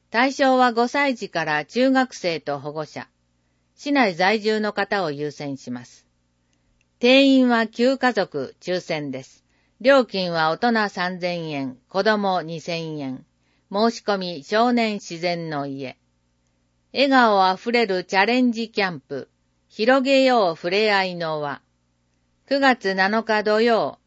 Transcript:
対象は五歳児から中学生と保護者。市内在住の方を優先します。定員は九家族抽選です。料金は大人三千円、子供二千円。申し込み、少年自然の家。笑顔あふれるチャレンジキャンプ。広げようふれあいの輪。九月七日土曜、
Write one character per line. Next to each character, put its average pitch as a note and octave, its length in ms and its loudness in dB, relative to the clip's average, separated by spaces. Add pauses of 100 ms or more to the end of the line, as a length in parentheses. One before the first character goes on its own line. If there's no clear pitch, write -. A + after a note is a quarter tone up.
(100)
対 B3 220 2
象 C4 260 2
は B3 140 4
五 A#3 160 0
歳 C#4+ 260 0
児 G3+ 160 -10
か D#3+ 160 -4
ら D3+ 180 -2
中 B3+ 260 0
学 C4 220 2
生 E3 280 -4
と C#3+ 180 -6
保 C#3+ 140 -10
護 D#3 120 -8
者。 - 240 -14 (760)
市 C#4+ 100 -2
内 A#3+ 220 2
在 G3 280 0
住 G#3+ 180 0
の G#3 140 -4
方 G3+ 300 -2
を D#3 60 -4
優 D3 200 -6
先 C#3 260 -10
し - 140 -14
ま B2 160 -12
す。 - 180 -20 (920)
定 C4 260 6
員 C4 240 6
は A3+ 180 2
九 A#3+ 300 0
家 B3+ 160 0
族 D3+ 480 -4
抽 F3+ 180 -4
選 D3+ 320 -6
で C3 120 -10
す。 - 200 -20 (380)
料 C4 240 4
金 F#3 280 -4
は D#3+ 180 2
大 E3 80 -2
人 A3+ 320 0
三 F3+ 280 -6
千 F3 320 -4
円、 C3+ 280 -8 (100)
子 G3 160 -2
供 G3+ 380 0
二 D#3+ 180 -10
千 E3 380 -8
円。 C3+ 260 -10 (480)
申 A3 180 0
し A3+ 140 -8
込 G3+ 140 -2
み、 F3 260 -8
少 A#3+ 300 2
年 A3 220 0
自 F3 220 -12
然 E3+ 300 -4
の C#3+ 180 -6
家。 C3+ 300 -12 (960)
笑 C#4 160 0
顔 A#3 340 4
あ F#3 140 2
ふ A#3 160 -6
れ A#3 140 2
る F#3 180 -2
チ G3 140 -2
ャ G3 80 4
レ B3 160 2
ン B3 100 2
ジ A3 180 -6
キ G#3 120 -2
ャ F#3+ 80 -2
ン D3+ 100 -10
プ。 - 300 -10 (360)
広 B3+ 360 2
げ C4+ 220 4
よ A3+ 280 4
う - 40 -6
ふ F3 120 -6
れ G#3 240 2
あ G3 120 2
い F3+ 120 -6
の D#3 240 -6
輪。 C#3+ 220 -8 (840)
九 C#4 140 0
月 A#3+ 340 2
七 G3 280 0
日 G#3+ 200 0
土 G#3+ 200 2
曜、 G#3+ 440 0